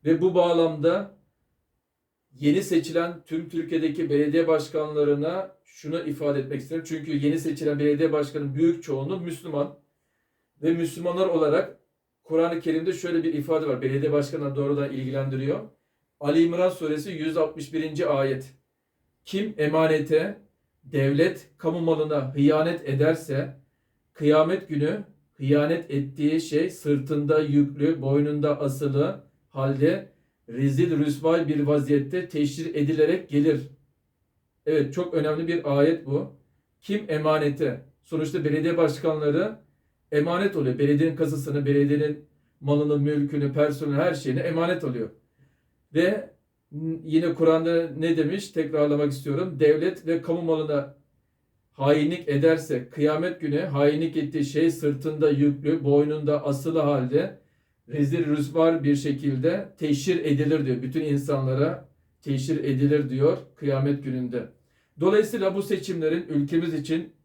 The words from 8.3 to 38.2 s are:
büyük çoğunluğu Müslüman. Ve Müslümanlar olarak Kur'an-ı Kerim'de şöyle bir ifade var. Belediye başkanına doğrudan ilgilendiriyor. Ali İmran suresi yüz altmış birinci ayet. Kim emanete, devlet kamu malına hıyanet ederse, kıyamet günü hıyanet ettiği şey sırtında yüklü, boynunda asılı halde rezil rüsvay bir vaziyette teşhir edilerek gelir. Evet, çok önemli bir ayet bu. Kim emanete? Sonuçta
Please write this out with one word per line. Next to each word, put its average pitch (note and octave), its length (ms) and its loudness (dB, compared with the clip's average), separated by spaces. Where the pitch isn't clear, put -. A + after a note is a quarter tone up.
büyük E3 280 2
çoğunluğu D3 360 -6
Müslüman. D3 600 -6
Ve E3 120 2
Müslümanlar E3+ 540 -2
olarak D#3+ 520 0
Kur'an-ı E3 360 0
Kerim'de D#3+ 340 -2
şöyle E3 300 -2
bir D#3+ 100 -2
ifade D#3 340 -2
var. B2+ 140 -2
Belediye C#3 300 0
başkanına C#3+ 440 -2
doğrudan C#3+ 360 -2
ilgilendiriyor. C3+ 680 -4
Ali D3+ 240 2
İmran F3 260 2
suresi D3+ 420 -4
yüz D#3+ 260 -4
altmış D#3 360 -4
birinci D#3 340 -2
ayet. C3+ 480 -2
Kim G#3 320 -4
emanete, D#3 840 2
devlet C#3+ 760 0
kamu E3+ 240 -4
malına D3+ 540 0
hıyanet D#3 540 2
ederse, C#3+ 680 0
kıyamet D#3 560 2
günü D#3 340 -2
hıyanet D3 580 0
ettiği D3 500 -2
şey E3 280 -2
sırtında D3 680 0
yüklü, C#3+ 640 2
boynunda D3 580 0
asılı C#3+ 640 -2
halde C#3 640 0
rezil C#3 480 0
rüsvay D3 500 0
bir D3 120 0
vaziyette D3 680 0
teşhir D3 480 -4
edilerek D#3 540 0
gelir. D3 400 0
Evet, D3 280 0
çok E3+ 200 -4
önemli D#3 340 -2
bir D3 320 0
ayet E3 260 2
bu. - 300 -4
Kim - 260 -4
emanete? D3+ 800 0
Sonuçta D3+ 420 -4